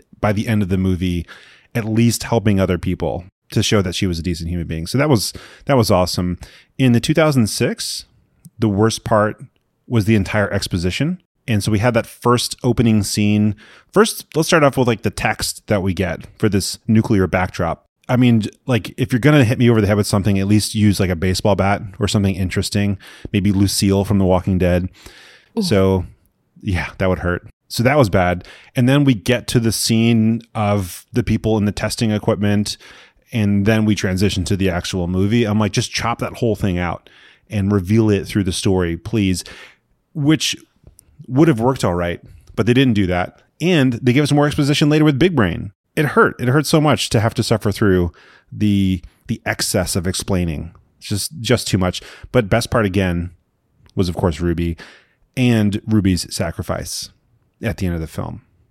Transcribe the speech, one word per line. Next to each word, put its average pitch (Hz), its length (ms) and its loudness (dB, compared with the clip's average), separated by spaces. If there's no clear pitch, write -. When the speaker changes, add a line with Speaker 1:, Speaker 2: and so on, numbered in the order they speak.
Speaker 1:
by 104 120 0
the 107 160 -4
end 107 140 0
of 92 80 -2
the 95 80 0
movie, 90 480 -2
at 117 120 -4
least 110 380 0
helping 107 360 0
other 92 180 0
people 82 480 -6
to 113 140 0
show 107 180 2
that 90 140 -6
she 104 100 -2
was 85 140 -2
a 78 40 -6
decent 82 260 -6
human 85 180 -6
being. 82 180 -8
So - 140 -4
that 147 100 0
was, 113 240 0
that 143 120 2
was 110 120 2
awesome. 90 500 0
In 131 140 4
the 117 80 4
two 156 140 0
thousand 143 340 2
six, - 580 -6
the 110 100 0
worst 107 340 0
part 107 400 0
was 113 180 0
the 110 100 4
entire 101 360 0
exposition. 101 680 -4
And 104 160 0
so 107 120 -2
we 104 60 2
had 120 140 2
that 110 140 0
first - 560 -2
opening 113 400 2
scene. 104 540 0
First, - 420 0
let's 156 140 -2
start 160 160 4
off 139 140 2
with, 127 100 2
like, 117 140 0
the 104 80 -4
text - 580 -6
that 101 160 0
we 95 100 -2
get 85 320 -6
for 113 80 2
this 98 400 -2
nuclear 107 400 2
backdrop. 90 580 -4
I 127 80 0
mean, 120 240 4
j-, 101 100 -4
like, 117 320 -4
if 127 140 -4
you're 127 80 0
gonna 147 240 4
hit 113 160 0
me 120 100 4
over 113 120 4
the 98 60 2
head 104 100 2
with 104 100 0
something, 101 320 0
at 98 80 -2
least 104 260 2
use, 104 280 2
like, 92 80 0
a 90 80 -2
baseball 92 400 0
bat 98 240 0
or 104 80 0
something 98 260 0
interesting. 98 640 -2
Maybe 101 180 2
Lucille 98 540 2
from 101 140 2
The 95 60 2
Walking 92 320 2
Dead. 90 300 2
Speaker 2:
Ooh. - 20 0
Speaker 1:
So, 95 440 2
yeah, 85 380 -4
that 95 100 0
would - 100 0
hurt. 87 260 -4
So - 160 -4
that 135 140 2
was 120 120 4
bad. 90 380 0
And 123 140 2
then 143 160 4
we 135 100 4
get 117 340 -2
to 127 120 0
the 113 140 2
scene 113 680 2
of 101 560 -2
the 120 120 -2
people 110 340 0
in 101 80 0
the 104 80 0
testing - 380 -4
equipment, 104 680 -2
and 101 320 0
then 110 180 2
we 107 120 2
transition 92 500 -2
to 104 100 -2
the 92 140 0
actual 87 380 -4
movie. 101 380 0
I'm 104 140 0
like, 104 140 0
"Just - 180 -4
chop 117 280 -4
that 98 180 -8
whole 113 180 0
thing 92 220 -2
out 87 320 -6
and 101 200 -2
reveal 104 400 2
it 95 180 0
through 101 180 -2
the 92 80 -2
story, 90 420 0
please," 95 480 -2
which 151 420 -2
would 143 220 4
have 123 120 2
worked 127 260 0
all 87 100 0
right, 87 240 -4
but 107 120 -2
they 120 80 4
didn't 127 220 4
do 98 120 2
that. 90 340 -4
And 147 320 2
they 123 180 0
give 143 120 2
us 147 100 0
more 147 120 4
exposition 147 440 2
later 151 160 4
with 147 120 2
Big 165 200 2
Brain. 92 340 -2
It 156 80 0
hurt. 165 340 2
It 123 120 -2
hurt 143 160 2
so 156 160 2
much 147 300 2
to 113 100 2
have 110 140 0
to 113 80 0
suffer 107 280 0
through 92 400 2
the, 101 500 0
the 113 180 -6
excess 104 500 -2
of 87 100 -4
explaining. 85 720 -4
It's - 100 -20
just, - 320 -8
just 113 260 0
too - 120 0
much. 92 240 -2
But 117 160 0
best 113 200 -2
part, 113 160 0
again, 90 460 -2
was, 90 140 -2
of 85 80 -6
course, 85 240 -2
Ruby 85 340 -2
and 107 500 2
Ruby's 95 480 0
sacrifice - 760 -8
at 110 160 -6
the 95 80 -4
end 87 100 -4
of 80 60 -6
the 80 60 -8
film. 82 340 -10